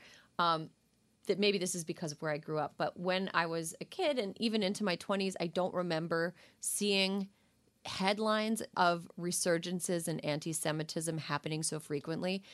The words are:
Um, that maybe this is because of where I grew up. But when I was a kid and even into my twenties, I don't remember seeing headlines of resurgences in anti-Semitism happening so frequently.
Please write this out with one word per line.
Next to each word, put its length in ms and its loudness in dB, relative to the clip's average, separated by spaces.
Um, 300 2
that 120 0
maybe 180 4
this 180 0
is 100 -4
because 280 -6
of 80 -12
where 120 -2
I 40 0
grew 220 -4
up. 180 -2
But 240 -2
when 320 0
I 140 2
was 340 -4
a 60 -6
kid 320 0
and 200 -4
even 240 2
into 220 0
my 120 2
twenties, 440 -2
I 60 0
don't 260 0
remember 600 0
seeing 680 2
headlines 800 2
of 320 6
resurgences 880 0
in 140 -2
anti-Semitism 960 -2
happening 460 -4
so 160 -2
frequently. 600 -4